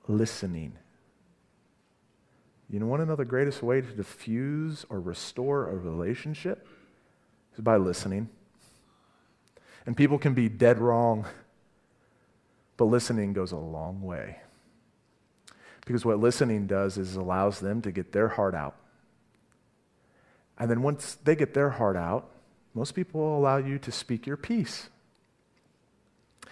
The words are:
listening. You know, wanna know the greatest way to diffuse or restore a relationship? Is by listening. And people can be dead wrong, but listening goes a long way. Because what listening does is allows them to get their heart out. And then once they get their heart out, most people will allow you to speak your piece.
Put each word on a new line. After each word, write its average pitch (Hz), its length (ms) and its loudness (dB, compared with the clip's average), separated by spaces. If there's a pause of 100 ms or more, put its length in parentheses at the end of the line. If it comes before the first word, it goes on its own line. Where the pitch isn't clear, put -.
listening. 95 680 -2 (1900)
You 104 120 -6
know, 110 60 -2
wanna 147 200 0
know 156 100 -2
the 143 80 -2
greatest 131 380 0
way 123 180 2
to 120 120 -6
diffuse 139 1000 -6
or 98 100 -6
restore 123 720 -4
a 95 40 -4
relationship? 95 920 -6 (880)
Is - 60 -14
by 113 160 6
listening. 98 520 0 (1600)
And 120 100 -4
people 147 220 6
can 143 140 2
be 120 160 4
dead 117 300 6
wrong, 117 480 2 (1500)
but 117 80 6
listening 110 480 2
goes 92 180 -4
a 87 60 -6
long 80 420 -8
way. 80 380 -10 (1500)
Because 120 220 -2
what 107 120 4
listening 113 480 4
does 98 300 0
is 92 200 -6
allows 95 440 0
them 104 220 -2
to 101 100 -6
get 90 200 -6
their 107 160 4
heart 98 260 0
out. 73 200 -6 (1800)
And 117 120 0
then 117 100 2
once 143 420 -4
they 156 140 6
get 151 160 0
their 143 160 2
heart 113 280 0
out, 87 340 -2 (420)
most 113 220 -6
people 170 260 -4
will 151 180 0
allow 139 200 4
you 139 220 -4
to 123 120 -8
speak - 340 -6
your 143 120 -6
piece. - 500 -4 (1600)